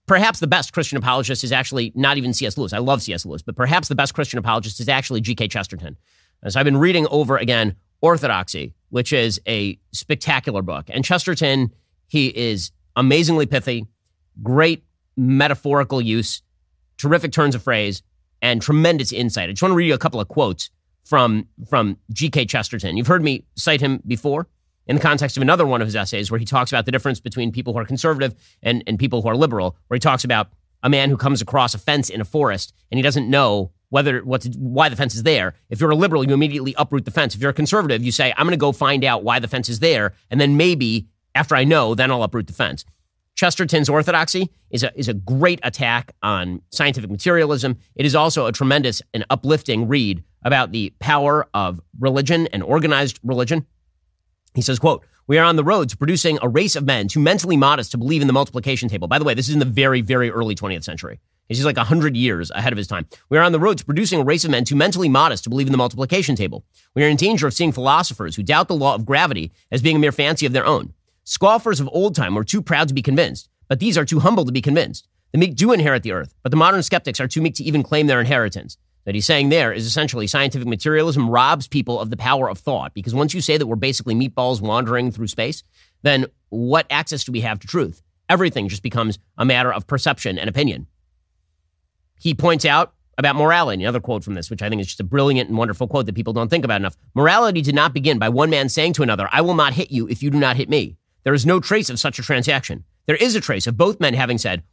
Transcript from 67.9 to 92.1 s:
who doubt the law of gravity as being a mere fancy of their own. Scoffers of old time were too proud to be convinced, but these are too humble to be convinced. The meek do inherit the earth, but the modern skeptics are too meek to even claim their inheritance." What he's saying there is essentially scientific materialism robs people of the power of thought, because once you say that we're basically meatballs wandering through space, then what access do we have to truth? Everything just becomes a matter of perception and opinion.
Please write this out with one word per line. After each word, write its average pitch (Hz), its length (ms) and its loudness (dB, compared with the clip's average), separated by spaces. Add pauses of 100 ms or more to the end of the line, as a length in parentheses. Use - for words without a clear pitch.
who 107 60 -6
doubt 151 260 2
the 180 80 -2
law 139 180 2
of 107 120 -6
gravity 135 440 0 (200)
as 123 100 -2
being 156 160 4
a - 20 4
mere 147 140 4
fancy 147 320 0
of 127 80 0
their 127 140 0
own. - 260 0 (320)
Scoffers 214 560 2
of 139 100 -4
old 185 240 0
time 98 200 0
were 107 100 -2
too 202 160 -2
proud 160 280 0
to 135 60 -2
be 135 60 -2
convinced, 131 480 0 (180)
but 135 140 -2
these 208 160 0
are 156 80 2
too 156 160 0
humble 190 240 4
to 123 80 -4
be 131 80 0
convinced. 143 480 -2 (240)
The 139 60 2
meek 170 180 2
do 208 160 4
inherit 151 300 2
the 107 100 -6
earth, 80 300 -8
but 127 80 -4
the 156 60 0
modern 175 260 4
skeptics 170 360 -4
are 131 100 -4
too 156 120 -4
meek 160 140 -2
to - 100 -10
even 151 180 0
claim 151 260 0
their 127 120 4
inheritance." 117 560 -2 (280)
What 101 100 -6
he's 104 100 -2
saying 143 240 2
there 143 240 2
is 113 140 -6
essentially 120 400 -2
scientific 139 420 -2
materialism 143 600 0
robs 131 360 4
people 120 320 -4
of 110 120 -6
the 107 80 -8
power 127 320 0
of 95 80 -10
thought, 80 340 -6
because 113 220 -8
once 143 180 0
you 185 80 -6
say 151 160 0
that 147 100 0
we're 113 100 -4
basically 127 380 -2
meatballs 123 460 -2
wandering 120 500 -2
through 110 180 -8
space, 120 340 -6 (400)
then 135 240 2 (240)
what 123 400 0
access 147 340 -4
do 127 80 -10
we 117 80 -4
have 110 200 -4
to - 60 -20
truth? 123 360 -4 (260)
Everything 170 400 2
just 98 140 -10
becomes 110 360 -2 (200)
a 117 80 2
matter 123 260 2
of 101 140 -6
perception 131 520 -2
and 95 120 -6
opinion. 107 380 -2 (1300)